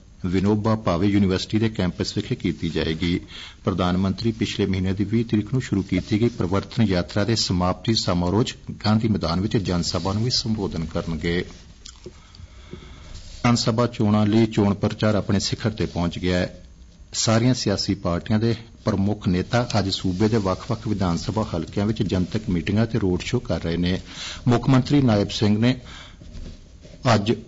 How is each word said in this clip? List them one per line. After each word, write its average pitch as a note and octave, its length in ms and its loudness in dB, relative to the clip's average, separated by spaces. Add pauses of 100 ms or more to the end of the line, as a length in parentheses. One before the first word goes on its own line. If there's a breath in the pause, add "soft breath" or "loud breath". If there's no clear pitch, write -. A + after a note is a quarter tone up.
(260)
ਵਿਨੋਬਾ G2+ 500 2
ਭਾਵੇ G2+ 320 0
ਯੂਨੀਵਰਸਿਟੀ G2+ 520 2
ਦੇ A2+ 100 2
ਕੈਂਪਸ F#2 480 -2
ਵਿਖੇ A#2 180 -4
ਕੀਤੀ E2+ 340 -2
ਜਾਏਗੀ। D#2+ 500 0 (460 loud breath)
ਪ੍ਰਧਾਨ F2+ 320 2
ਮੰਤਰੀ F#2+ 340 0
ਪਿਛਲੇ G#2 340 -2
ਮਹੀਨੇ F#2+ 280 0
ਦੀ G2+ 100 -2
ਵੀਹ A2 220 0
ਤਰੀਕ G#2+ 280 0
ਨੂੰ C3 80 0
ਸ਼ੁਰੂ G2 200 0
ਕੀਤੀ F#2+ 400 0
ਗਈ A#2+ 80 4
ਪਰਿਵਰਤਨ G2 540 0
ਯਾਤਰਾ F#2+ 400 2
ਦੇ A2 120 0
ਸਮਾਪਤੀ F2+ 580 0
ਸਮਾਰੋਹ F#2 500 2
'ਚ - 120 -4 (300)
ਗਾਂਧੀ A2 220 4
ਮੈਦਾਨ E2+ 320 0
ਵਿੱਚ A2 180 0
ਜਨ F2 240 0
ਸਭਾ F2+ 320 -2
ਨੂੰ G#2+ 100 0
ਵੀ B2+ 60 0
ਸੰਬੋਧਨ G2+ 560 -2
ਕਰਨਗੇ। E2+ 600 -2 (1300 loud breath)
ਵਿਧਾਨ - 800 -4
ਸਭਾ A#2 320 2
ਚੋਣਾਂ G#2+ 380 2
ਲਈ A2 200 6
ਚੋਣ G#2 280 4
ਪ੍ਰਚਾਰ G#2+ 420 0
ਆਪਣੇ G2 240 2
ਸਿਖਰ - 300 -2
ਤੇ G#2 160 -2
ਪਹੁੰਚ F2 340 -2
ਗਿਆ F2+ 180 2
ਹੈ। - 260 -4 (500)
ਸਾਰੀਆਂ A#2 400 2
ਸਿਆਸੀ G#2 420 0
ਪਾਰਟੀਆਂ F2 440 0
ਦੇ A2+ 160 2 (300)
ਪ੍ਰਮੁੱਖ G#2 420 0
ਨੇਤਾ A#2 400 2 (120)
ਅੱਜ F#2+ 100 0
ਸੂਬੇ F#2+ 380 0
ਦੇ A2+ 100 2
ਵੱਖ-ਵੱਖ G2+ 500 -2
ਵਿਧਾਨ F#2 300 0
ਸਭਾ G#2+ 280 -2 (100)
ਹਲਕਿਆਂ E2+ 300 -2
ਵਿੱਚ A2 180 0
ਜਨਤਕ F#2 460 -2
ਮੀਟਿੰਗਾਂ F#2+ 360 0
ਤੇ A2+ 140 -2
ਰੋਡ F2+ 220 0
ਸ਼ੋਅ - 200 -2
ਕਰ E2+ 200 -4
ਰਹੇ E2+ 160 -2
ਨੇ। F2+ 220 0 (480 loud breath)
ਮੁੱਖ A#2+ 220 4
ਮੰਤਰੀ C3+ 320 4
ਨਾਇਬ G#2+ 280 4
ਸਿੰਘ G#2+ 300 2
ਨੇ B2 160 4 (1400 loud breath)
ਅੱਜ G#2+ 200 2 (140)